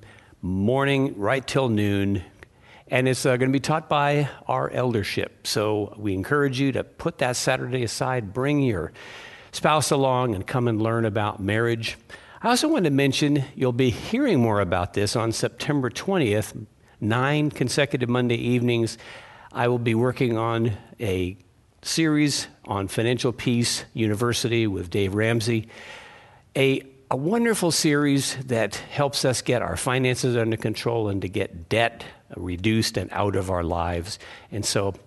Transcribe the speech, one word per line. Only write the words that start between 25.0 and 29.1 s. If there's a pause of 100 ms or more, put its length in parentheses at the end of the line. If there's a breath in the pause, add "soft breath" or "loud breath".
Ramsey, (880 loud breath)
a, (280)
a
wonderful
series (100)
that
helps